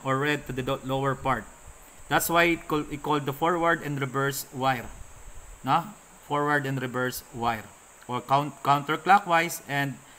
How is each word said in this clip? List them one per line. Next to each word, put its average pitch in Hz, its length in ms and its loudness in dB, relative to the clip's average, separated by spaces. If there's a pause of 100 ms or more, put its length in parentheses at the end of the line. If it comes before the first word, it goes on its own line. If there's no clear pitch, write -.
or 135 140 2
red 143 280 0
to 135 80 -8
the 131 80 -4
do-, 131 240 -2
lower 135 320 0
part. 120 240 0 (680)
That's 156 220 2
why 170 240 6
it - 140 -10
call, 151 180 0
it 147 160 -10
called 147 240 0
the 135 80 -4
forward 165 480 2
and 147 180 -4
reverse 135 540 -2
wire. 127 320 -2 (760)
Na? 143 260 2 (400)
Forward 147 360 2
and 135 140 -2
reverse 127 440 -2 (100)
wire. 117 320 -2 (400)
Or 123 140 -4
count-, 139 420 0
counterclockwise 165 1040 4
and 139 320 -2 (200)